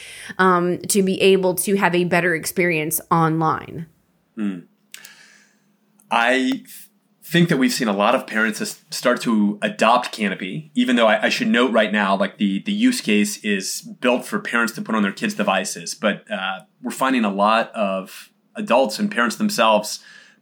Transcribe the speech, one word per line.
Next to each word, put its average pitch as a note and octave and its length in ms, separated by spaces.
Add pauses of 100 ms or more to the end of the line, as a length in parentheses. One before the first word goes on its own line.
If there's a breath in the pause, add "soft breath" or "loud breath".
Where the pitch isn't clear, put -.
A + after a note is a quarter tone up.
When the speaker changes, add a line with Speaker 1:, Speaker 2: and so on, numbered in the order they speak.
(380 loud breath)
Speaker 1:
um, F3+ 420
to G3 220
be F#3+ 200
able F#3+ 320
to F3+ 220
have F#3 180
a F3 100
better E3+ 300
experience D#3+ 680 (100)
online. D#3+ 760 (500)
Speaker 2:
Hmm. G2+ 220 (1500 loud breath)
I A#2 240
th-, - 540 (360)
think E3+ 240
that E3 80
we've B2+ 160
seen A#2+ 160
a G2 80
lot G#2+ 180
of - 120
parents A2 340
s-, - 300
start - 320
to G#2 400
adopt A2 500
Canopy, G2+ 640
even B2 220
though A#2 100
I, G#2 180
I A#2+ 60
should A#2 180
note A#2+ 240
right A2 180
now, G2 280
like, G2 180
the, G2 280
the G2+ 80
use B2 280
case G#2 420
is G2+ 380
built - 460
for G#2+ 140
parents A#2 340
to G#2+ 80
put A2 120
on G#2+ 80
their G2 100
kids' A2 200
devices. F#2+ 640
But, - 360
uh, F#2+ 340 (180)
we're A#2+ 80
finding C3 340
a G2+ 80
lot G#2+ 400
of F#2+ 580 (240)
adults A2+ 440
and G#2 120
parents A#2+ 260
themselves G#2+ 680 (380 loud breath)